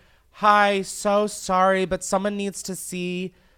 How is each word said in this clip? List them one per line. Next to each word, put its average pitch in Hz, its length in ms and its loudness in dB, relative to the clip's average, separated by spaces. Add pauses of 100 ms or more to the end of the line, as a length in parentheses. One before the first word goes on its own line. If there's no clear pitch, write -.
(380)
"Hi, 202 440 4
so 208 460 0
sorry, 190 560 2
but 185 180 -4
someone 202 340 -2
needs 202 280 -6
to 190 100 -8
see 180 600 -6 (240)